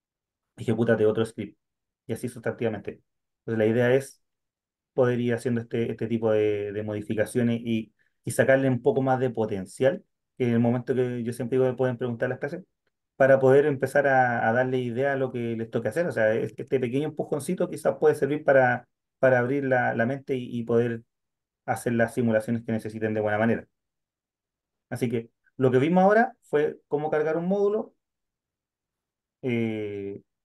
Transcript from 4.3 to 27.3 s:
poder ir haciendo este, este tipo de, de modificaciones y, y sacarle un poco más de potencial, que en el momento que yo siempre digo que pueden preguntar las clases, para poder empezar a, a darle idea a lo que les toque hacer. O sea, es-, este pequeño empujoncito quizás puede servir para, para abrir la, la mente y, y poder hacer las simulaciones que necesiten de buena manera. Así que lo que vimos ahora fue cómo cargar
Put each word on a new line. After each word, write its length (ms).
poder 260
ir 140
haciendo 280
este, 300
este 160
tipo 240
de, 400
de 100
modificaciones 800
y, 280
y 80
sacarle 360
un 140
poco 200
más 180
de 100
potencial, 760
que 80
en 80
el 60
momento 340
que 300
yo 80
siempre 260
digo 120
que 60
pueden 220
preguntar 300
las 100
clases, 260
para 240
poder 260
empezar 400
a, 420
a 40
darle 260
idea 360
a 20
lo 160
que 240
les 140
toque 180
hacer. 180
O 60
sea, 220
es-, 220
este 240
pequeño 280
empujoncito 640
quizás 280
puede 160
servir 300
para, 440
para 220
abrir 240
la, 300
la 120
mente 300
y, 220
y 60
poder 380
hacer 280
las 200
simulaciones 500
que 80
necesiten 420
de 60
buena 180
manera. 280
Así 200
que 200
lo 140
que 80
vimos 260
ahora 380
fue 460
cómo 220
cargar 260